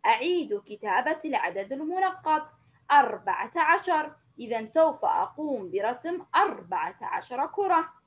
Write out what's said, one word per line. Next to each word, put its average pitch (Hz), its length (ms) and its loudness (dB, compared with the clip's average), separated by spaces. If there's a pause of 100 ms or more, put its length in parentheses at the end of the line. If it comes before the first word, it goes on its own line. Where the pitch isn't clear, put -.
أعيدوا 233 600 0
كتابة 240 580 -2
العدد 196 480 -4
المنقط، 320 760 -2 (420)
أربعة 226 640 2
عشر. 330 600 2 (220)
إذن 220 280 -4
سوف 320 380 4
أقوم 214 680 -2
برسم 240 540 -4 (100)
أربعة 185 680 0
عشر 254 460 -4
كرة. 339 460 0 (140)